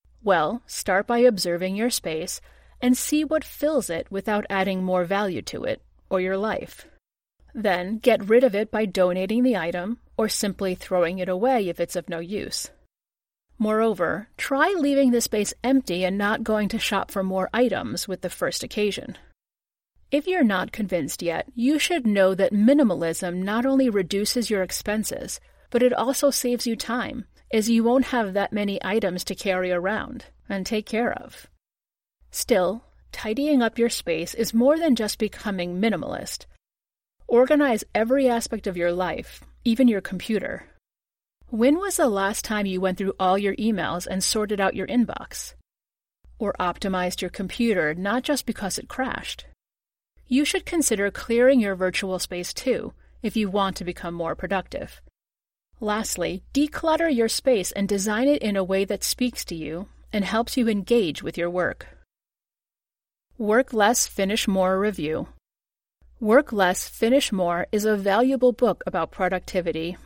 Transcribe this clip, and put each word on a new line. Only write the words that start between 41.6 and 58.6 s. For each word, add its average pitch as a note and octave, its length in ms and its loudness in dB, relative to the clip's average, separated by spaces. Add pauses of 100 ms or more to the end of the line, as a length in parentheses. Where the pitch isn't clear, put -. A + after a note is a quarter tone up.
was F#4+ 200 -2
the D4+ 120 4
last G3 340 0
time G#3 220 -2
you F#3 160 -2
went F#3 160 0
through G3 220 -2
all F#3+ 180 4
your G3+ 200 -2
emails F3+ 500 -2
and F#3+ 160 -4
sorted G#3 360 -2
out F#3+ 160 0
your F#3+ 120 -6
inbox? - 680 -2 (840)
Or G3+ 200 -4
optimized F3+ 600 -2
your F3+ 80 -4
computer F#3 640 0
not G3+ 300 -2
just - 240 -2
because G3+ 320 -6
it - 100 -14
crashed? - 560 -6 (840)
You C#4 140 4
should F#4+ 180 -2
consider G#3+ 460 0
clearing B3 500 4
your G3+ 140 0
virtual F#3 460 -2
space F3+ 340 -8
too, - 400 -4 (300)
if G#3+ 120 -2
you G#3+ 140 0
want F#3+ 280 0
to F#3+ 60 -10
become F3 300 -8
more E3 220 -4
productive. - 640 -6 (800)
Lastly, G#3 640 -2 (100)
declutter D#4 580 2
your A#3 160 2
space A3 440 0
and G3+ 180 -2
design G#3 380 0
it D4 160 4
in G#3 120 0
a F#3+ 80 0